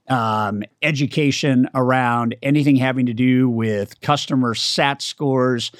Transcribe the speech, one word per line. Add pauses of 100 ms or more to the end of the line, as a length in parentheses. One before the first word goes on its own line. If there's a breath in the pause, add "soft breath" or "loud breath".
um, (180)
education
around
anything
having
to
do
with
customer
sat
scores,